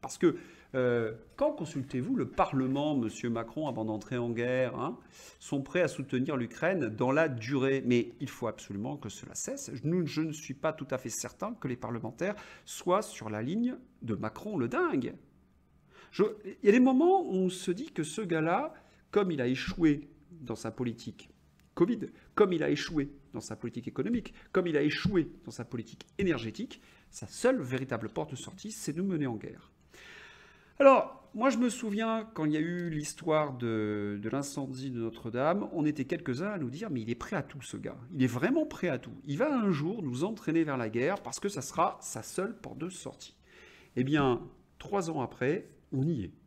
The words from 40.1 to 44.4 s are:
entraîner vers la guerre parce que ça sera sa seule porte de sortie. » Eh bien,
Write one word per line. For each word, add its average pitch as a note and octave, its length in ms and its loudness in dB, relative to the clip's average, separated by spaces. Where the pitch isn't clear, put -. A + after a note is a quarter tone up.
entraîner E3 400 0
vers C#3+ 140 0
la A#2 120 0
guerre C3 340 0
parce - 160 -8
que G3+ 100 -2
ça D#3 140 -6
sera F3 380 0
sa - 200 -10
seule G3 340 -4
porte - 220 -12
de D#3+ 120 -6
sortie. » - 460 -14
Eh B2+ 80 4
bien, C3+ 380 4